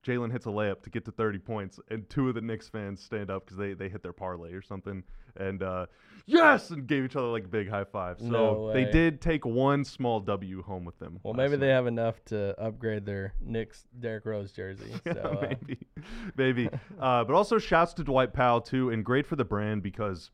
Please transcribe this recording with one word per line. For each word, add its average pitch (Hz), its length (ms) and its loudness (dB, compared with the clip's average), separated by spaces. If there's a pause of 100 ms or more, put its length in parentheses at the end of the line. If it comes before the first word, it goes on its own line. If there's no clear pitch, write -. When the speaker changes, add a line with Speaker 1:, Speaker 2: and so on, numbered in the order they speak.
Speaker 1:
Jalen 120 280 -2
hits 123 140 -6
a - 40 -4
layup 101 320 -2
to - 80 -16
get - 160 -6
to 110 60 -10
thirty 107 260 0
points, 101 400 -8 (100)
and 107 200 -8
two 135 200 0
of 123 60 0
the 113 60 -4
Knicks 113 280 -6
fans 98 340 -8
stand 101 280 -6
up 98 160 -6
'cause 95 100 -16
they, 98 180 -4
they 98 140 -6
hit 95 140 -10
their 87 100 -10
parlay 87 400 -8
or 95 100 -10
something, 95 400 -10 (340)
and, 95 260 -4
uh, 92 240 -2 (380)
"Yes!" 302 460 6
and 143 160 -8
gave 139 180 2
each 131 120 -4
other, 127 100 0
like, 117 180 -2
a 92 40 -14
big 101 200 -2
high 101 160 -2
five. 90 360 -6
So 117 80 -6
Speaker 2:
No 110 440 2
Speaker 1:
they 131 120 4
Speaker 2:
way. 127 80 0
Speaker 1:
did 160 280 4
take 160 240 0
one 135 400 4
small 120 360 0
W 95 420 -4
home 92 220 -8
with 85 140 -14
them 87 240 -12
Speaker 2:
Well, 110 120 -6
Speaker 1:
last - 20 -2
Speaker 2:
maybe 139 200 2
they 135 120 2
Speaker 1:
night. 131 60 8
Speaker 2:
have 127 140 4
enough 117 380 -2
to 101 340 -2
upgrade 110 460 -4
their 98 340 -6
Knicks - 460 -6 (120)
Derrick 110 260 -6
Rose 104 280 -4
jersey. 101 460 -10
Speaker 1:
<laughs> - 60 -14
Speaker 2:
So, 170 160 -2
uh, 151 400 -2
Speaker 1:
Maybe, - 180 -8 (580)
maybe. 127 340 2 (140)
Speaker 2:
<laughs> 196 140 -18
Speaker 1:
Uh, 127 260 4
but 135 100 2
also 208 240 6
shouts 170 360 4
to 160 100 -6
Dwight 131 280 4
Powell 123 280 6
too, 127 300 0
and 110 140 0
great 131 220 4
for 170 100 -4
the 127 80 2
brand 104 380 0
because 95 520 -4